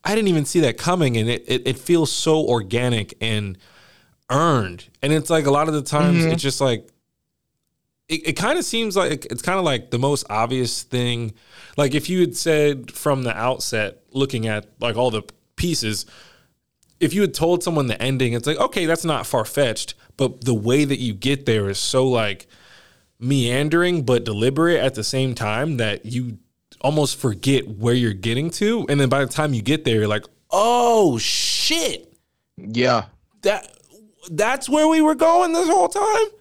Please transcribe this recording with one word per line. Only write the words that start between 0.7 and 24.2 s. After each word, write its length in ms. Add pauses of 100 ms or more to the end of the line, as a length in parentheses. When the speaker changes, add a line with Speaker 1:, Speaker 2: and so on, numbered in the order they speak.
Speaker 1:
coming," 380
and 120
it, 180
it, 220
it 100
feels 340
so 340
organic 720
and 380 (720)
earned. 580 (140)
And 100
it's 180
like, 160
a 40
lot 180
of 60
the 80
times 400
Speaker 2:
Mm-hmm. 100
Speaker 1:
it's 100
just 180
like, 280 (1200)
it, 200
it 80
kinda 260
seems 340
like, 300
it's 160
kinda 180
like 300
the 80
most 320
obvious 520
thing. 520 (420)
Like, 180
if 140
you 120
had 160
said 560
from 320
the 120
outset, 640 (120)
looking 360
at, 180 (140)
like, 160
all 140
the 120 (340)
pieces, 500 (960)
if 120
you 80
had 140
told 280
someone 260
the 120
ending, 320
it's 140
like, 120
"Okay, 280
that's 180
not 220
far-fetched," 680 (220)
but 280
the 100
way 300
that 160
you 120
get 320
there 240
is 100
so, 300
like, 380 (720)
meandering 840
but 200